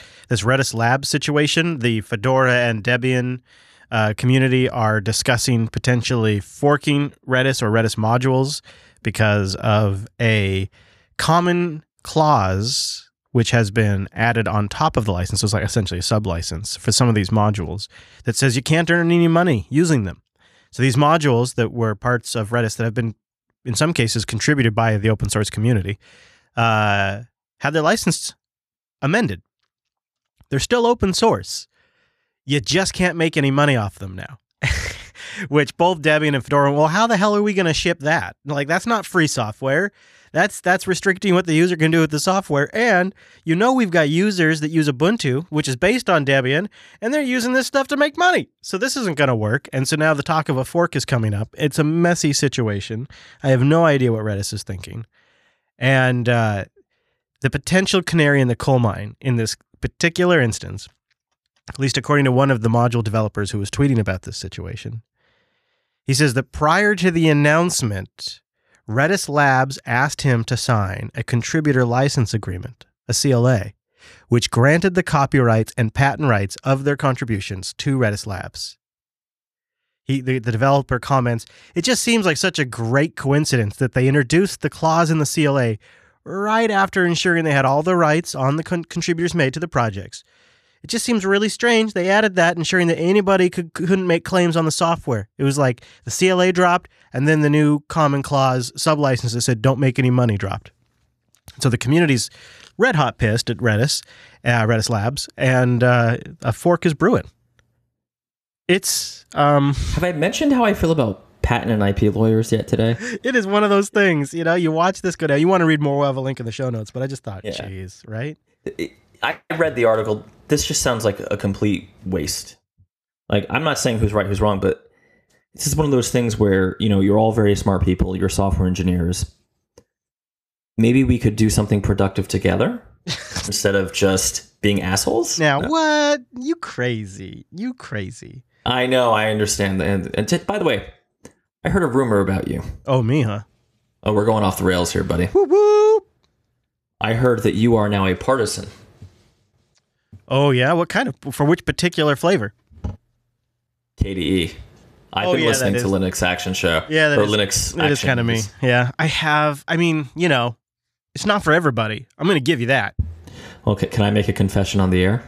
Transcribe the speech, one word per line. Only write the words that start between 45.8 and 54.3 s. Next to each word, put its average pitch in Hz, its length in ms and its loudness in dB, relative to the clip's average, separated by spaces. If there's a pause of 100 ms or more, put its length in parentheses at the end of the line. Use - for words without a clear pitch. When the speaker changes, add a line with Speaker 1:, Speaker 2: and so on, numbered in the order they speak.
Speaker 1:
on 156 160 2
Debian, 135 440 0 (320)
and 233 120 -2
they're 302 80 0
using 254 300 -2
this 254 160 0
stuff 269 220 -2
to 285 80 -2
make 294 200 0
money. 349 300 2 (140)
So - 160 -8
this 254 180 -2
isn't 190 220 -2
gonna 131 180 2
work. 110 380 -2
And 131 160 -2
so 156 80 0
now 156 160 2
the 143 100 -2
talk 160 240 -2
of 143 80 0
a 127 80 -2
fork 170 320 -2
is 131 80 -2
coming 110 300 0
up. 101 240 -6
It's 151 220 -2
a 156 40 2
messy 165 480 2
situation. 113 760 -2 (360)
I 135 60 0
have 127 120 4
no 156 240 4
idea 131 280 2
what 110 100 -4
Redis 101 300 -4